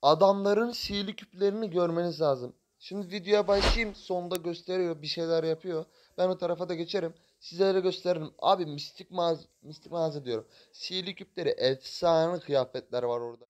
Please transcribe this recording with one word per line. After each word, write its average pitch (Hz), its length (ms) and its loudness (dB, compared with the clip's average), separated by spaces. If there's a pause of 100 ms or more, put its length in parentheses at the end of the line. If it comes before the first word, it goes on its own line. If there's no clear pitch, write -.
Adamların 202 680 6
sihirli 202 460 -4
küplerini 202 540 -4
görmeniz 170 500 0
lazım. 131 340 0 (240)
Şimdi 190 320 -10
videoya 202 380 2
başlayayım. 202 460 2
Sonda 180 420 -4
gösteriyor. 170 680 -4
Bir 151 40 -12
şeyler 165 380 -2
yapıyor. 160 400 -4 (340)
Ben 180 100 2
o 180 100 -2
tarafa 175 300 -4
da 180 60 -4
geçerim. 170 400 -4 (260)
Sizlere 190 400 2
gösteririm. 180 580 -2
Abi 185 280 2
Mistik - 440 -12
Mağaza, 170 320 -2 (200)
Mistik - 300 -18
Mağaza 160 320 -2
diyorum. 113 220 -4 (260)
Sihirli 185 420 -8
küpleri, 175 340 -4
efsane 165 920 2
kıyafetler 127 600 -2
var 120 180 -2
orada. 117 300 -12